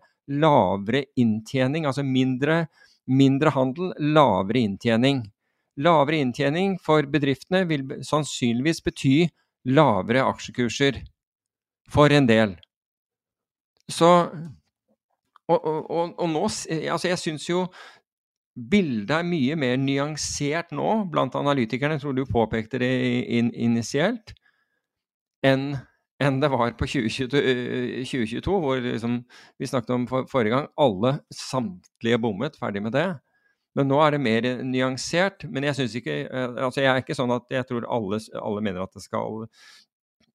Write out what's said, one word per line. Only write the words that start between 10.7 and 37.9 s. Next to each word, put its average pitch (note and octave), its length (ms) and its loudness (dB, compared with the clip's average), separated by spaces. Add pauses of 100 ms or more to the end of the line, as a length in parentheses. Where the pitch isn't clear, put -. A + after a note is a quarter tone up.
for D3 200 6
en C#3+ 180 6
del. A2 280 4 (1300)
Så, - 180 4 (1400)
og, E3+ 100 4
og, D#3 200 -4 (100)
og, E3+ 260 -2
og E3+ 140 -2
nå D#3 180 0
s-, - 220 -6
altså D#3 400 -2
jeg F3+ 100 -2
synes D#3 300 -6
jo F3+ 160 0 (920)
bildet B2+ 540 0
er E3 140 0
mye D#3 320 0
mer B2+ 200 0
nyansert C#3+ 920 -4
nå D#3+ 380 -2
blant C#3 260 0
analytikerne, C#3 640 0
jeg C#3 80 -10
tror C#3 100 -4
du C3 100 0
påpekte A2+ 540 0
det B2+ 140 0
i-, B2 320 -2 (140)
in-, A#2 140 2
initielt, C#3 840 -2 (1080)
enn, C3+ 280 2 (480)
enn C3+ 200 0
det C#3+ 140 0
var A#2 240 0
på D3 100 -2
tjue A#2 220 -2
tjueto, C3+ 320 -2
eh, B2 640 -2
tjue A#2+ 240 -4
tjueto, D#3 320 -2
hvor C3 180 -2
liksom, A#2+ 440 -4 (320)
vi C3+ 120 -8
snakket B2 280 -2
om B2 120 -2
for-, B2+ 220 -4
forrige A2+ 240 0
gang, C#3+ 240 -2
alle B2+ 380 2 (160)
samtlige A2+ 920 -4
bommet, A#2 400 -4
ferdig G#2 240 -6
med A2+ 80 -6
det. D#3 140 0 (680)
Men C#3 140 2
nå C3+ 100 4
er D3+ 140 4
det D3 80 -2
mer A2+ 240 2 (140)
nyansert, C3 920 -2
men C#3 160 -4
jeg D3 100 0
synes A#2+ 220 -2
ikke, D3 200 -6 (120)
eh, B2+ 220 -6 (100)
altså C3 220 -2
jeg C3+ 80 6
er B2+ 100 2
ikke D3 160 -6
sånn B2 160 0
at B2 160 -4
jeg C3 160 -4
tror A#2 240 -6
alle G#2+ 320 -2